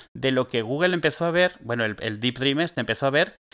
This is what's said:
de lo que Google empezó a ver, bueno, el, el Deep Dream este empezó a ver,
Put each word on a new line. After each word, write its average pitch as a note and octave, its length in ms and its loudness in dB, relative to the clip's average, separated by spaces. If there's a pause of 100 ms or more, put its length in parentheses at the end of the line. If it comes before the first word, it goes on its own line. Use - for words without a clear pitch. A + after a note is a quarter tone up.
(160)
de C3 160 0
lo C3 160 2
que A#2 140 -2
Google D3+ 320 0
empezó E3 320 0
a E3+ 60 0
ver, F3+ 280 2
bueno, A#2 240 -2
el, G#2+ 160 -2
el G#2+ 220 -4
Deep B2 180 -2
Dream C#3 220 0
este - 180 -4
empezó - 280 -2
a - 20 4
ver, D#3 260 0 (180)